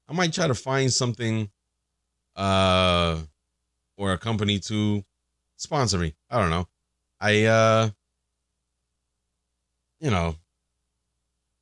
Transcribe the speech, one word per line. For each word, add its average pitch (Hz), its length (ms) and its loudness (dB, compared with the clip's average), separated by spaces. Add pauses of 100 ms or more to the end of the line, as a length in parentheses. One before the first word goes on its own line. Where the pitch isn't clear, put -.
I 151 60 -14
might 170 200 -2
try - 120 -2
to 135 80 0
find 131 400 -2
something, 113 560 -4 (840)
uh, 92 840 2 (760)
or 98 160 -2
a 87 60 -4
company 104 400 -2
to 104 440 -2 (520)
sponsor 120 420 -2
me. 82 160 -2 (160)
I 123 100 -2
don't 90 120 2
know. 87 160 -2 (520)
I, 107 260 2
uh, 110 440 4 (2000)
you 151 120 -2
know, 85 240 0 (1300)